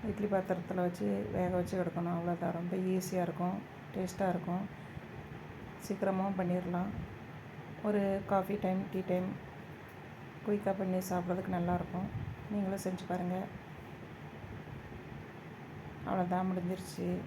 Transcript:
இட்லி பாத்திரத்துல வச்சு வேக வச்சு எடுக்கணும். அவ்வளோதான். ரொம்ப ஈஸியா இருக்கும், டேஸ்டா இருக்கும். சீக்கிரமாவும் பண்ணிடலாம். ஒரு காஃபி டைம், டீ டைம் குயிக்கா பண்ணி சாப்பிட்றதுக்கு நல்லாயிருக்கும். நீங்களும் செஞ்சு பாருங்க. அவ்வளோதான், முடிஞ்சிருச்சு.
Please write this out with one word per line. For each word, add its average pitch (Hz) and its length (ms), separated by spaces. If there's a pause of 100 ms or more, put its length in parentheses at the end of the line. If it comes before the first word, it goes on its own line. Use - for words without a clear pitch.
(100)
இட்லி 202 220
பாத்திரத்துல 185 540
வச்சு 180 220 (280)
வேக 180 220
வச்சு 180 240
எடுக்கணும். 175 340
அவ்வளோதான். 170 420
ரொம்ப 175 160 (200)
ஈஸியா 180 320
இருக்கும், 180 300 (380)
டேஸ்டா 190 380
இருக்கும். 180 320 (1200)
சீக்கிரமாவும் 196 540
பண்ணிடலாம். 180 520 (960)
ஒரு 208 140 (300)
காஃபி 196 220 (100)
டைம், 185 160 (120)
டீ 190 80 (100)
டைம் 185 180 (1160)
குயிக்கா 202 340
பண்ணி 185 180 (120)
சாப்பிட்றதுக்கு 180 460
நல்லாயிருக்கும். 175 520 (440)
நீங்களும் 196 340
செஞ்சு 185 240
பாருங்க. 180 260 (2750)
அவ்வளோதான், 185 420
முடிஞ்சிருச்சு. 180 580 (180)